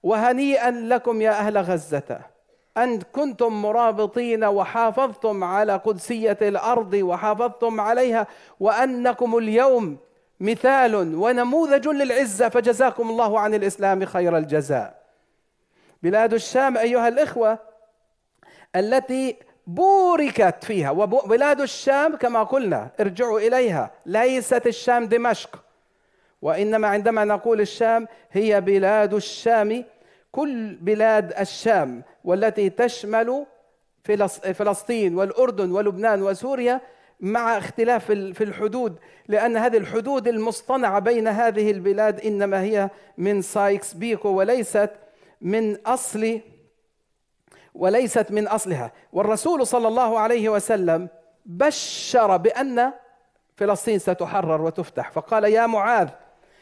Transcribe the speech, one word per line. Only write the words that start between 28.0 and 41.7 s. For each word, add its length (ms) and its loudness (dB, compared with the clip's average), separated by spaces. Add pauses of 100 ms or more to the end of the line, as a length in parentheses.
هي 300 2
بلاد 520 2
الشام 680 0 (480)
كل 440 -6
بلاد 640 2
الشام، 640 -2 (200)
والتي 460 0
تشمل 760 -2 (580)
فلس-، 480 -2
فلسطين 640 -2
والأردن 560 0
ولبنان 520 0
وسوريا، 580 -2 (380)
مع 380 0
اختلاف 540 -2
ال-، 220 -4
في 100 -4
الحدود، 520 -4 (320)
لأن 300 0
هذه 200 2
الحدود 500 -2
المصطنعة 720 -2
بين 280 0
هذه 440 0